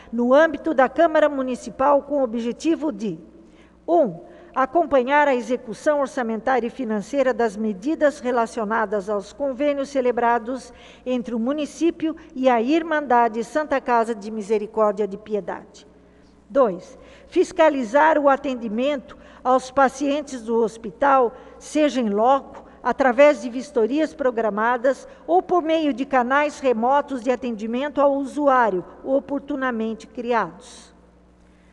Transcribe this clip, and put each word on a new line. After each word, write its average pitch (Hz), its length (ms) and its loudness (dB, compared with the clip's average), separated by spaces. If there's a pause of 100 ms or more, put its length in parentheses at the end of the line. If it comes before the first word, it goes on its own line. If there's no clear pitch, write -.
(140)
no 240 220 2
âmbito 320 360 2
da 254 160 4
Câmara 311 400 2
Municipal, 269 760 0
com 285 160 -4
o 269 40 0
objetivo 247 680 -2
de: 196 260 -6 (680)
um, 294 320 2 (340)
acompanhar 285 720 2
a 277 60 4
execução 247 680 -2
orçamentária 233 680 -2
e - 20 -10
financeira 240 640 -2
das 220 240 -2
medidas 233 600 -2
relacionadas 220 880 -2
aos 202 240 -6
convênios 277 560 -2
celebrados 240 840 -2 (320)
entre 247 300 -4
o 240 60 -2
município 302 760 -2 (200)
e 254 120 0
a 240 140 4
Irmandade 254 840 2
Santa 294 380 -2
Casa 233 320 0
de 208 160 -12
Misericórdia 214 800 -2
de 196 100 -10
Piedade. - 680 -10 (600)
Dois, 208 520 0 (280)
fiscalizar 302 920 2
o 285 100 4
atendimento 262 880 -2 (260)
aos 254 280 0
pacientes 277 720 -2
do 226 140 -2
hospital, 233 760 0 (240)
seja 285 420 0
em 226 100 0
loco, 240 540 0 (180)
através 262 600 4
de 247 80 -8
vistorias 247 640 -2
programadas 233 960 -2 (180)
ou 349 160 4
por 349 220 2
meio 320 280 0
de 254 140 -6
canais 269 540 0
remotos 269 640 0
de 254 80 0
atendimento 247 680 -4
ao 277 140 4
usuário, 254 720 0 (180)
oportunamente 269 1000 -4
criados. 226 880 -6 (800)